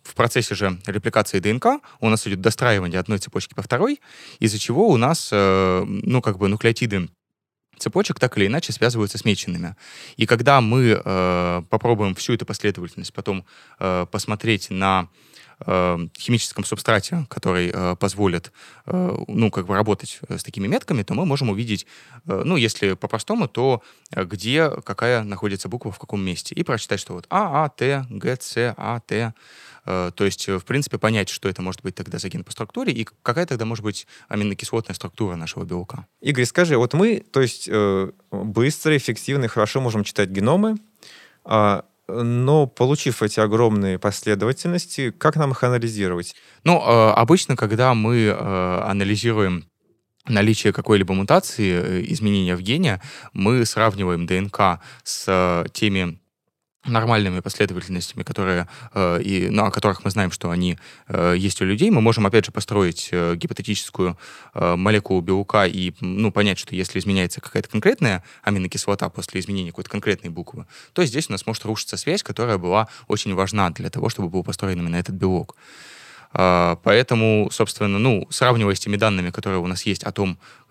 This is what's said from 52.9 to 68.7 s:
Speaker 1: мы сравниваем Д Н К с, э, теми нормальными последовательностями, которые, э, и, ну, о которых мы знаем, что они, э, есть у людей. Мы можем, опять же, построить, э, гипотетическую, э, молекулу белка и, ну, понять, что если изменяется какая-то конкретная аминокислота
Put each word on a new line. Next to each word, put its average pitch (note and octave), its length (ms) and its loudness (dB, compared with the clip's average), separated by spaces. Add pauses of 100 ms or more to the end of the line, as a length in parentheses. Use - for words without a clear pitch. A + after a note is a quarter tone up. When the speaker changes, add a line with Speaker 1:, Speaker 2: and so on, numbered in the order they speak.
Speaker 1:
мы A2+ 320 2
сравниваем F#2+ 600 0
Д F2+ 120 0
Н G2 120 -2
К F#2 320 2 (220)
с, - 240 -8
э, F2+ 460 2
теми F#2+ 460 -2 (640)
нормальными A2 560 2
последовательностями, F#2 800 -4
которые, F#2 460 -2 (240)
э, F2+ 280 2
и, F#2+ 280 0
ну, G#2 160 2
о G2 60 2
которых - 340 0
мы G2 60 0
знаем, F#2 200 0
что - 200 -6
они, F2 260 0 (320)
э, F2 280 2
есть F#2+ 240 -2
у F#2+ 40 2
людей. A2 240 2
Мы E3+ 100 6
можем, A2 260 4
опять G2+ 200 4
же, - 80 -10
построить, G2 580 0
э, F2 240 0
гипотетическую, F#2 800 -4 (360)
э, F2 220 2
молекулу F#2+ 440 2
белка F#2+ 480 2
и, F2+ 320 -2
ну, G2+ 320 0
понять, G#2 260 2
что - 180 -12
если F2+ 240 -4
изменяется F#2 420 -2
какая-то - 260 -4
конкретная G#2+ 560 0 (180)
аминокислота G2 680 -2